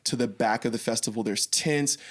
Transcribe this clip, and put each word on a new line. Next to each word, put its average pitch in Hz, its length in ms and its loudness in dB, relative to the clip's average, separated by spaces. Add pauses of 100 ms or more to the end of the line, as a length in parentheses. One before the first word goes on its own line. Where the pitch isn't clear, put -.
to - 100 0
the 120 120 2
back 110 380 0
of 120 60 2
the 113 60 -4
festival. 113 460 -2
There's 104 240 0
tents, 147 500 2 (140)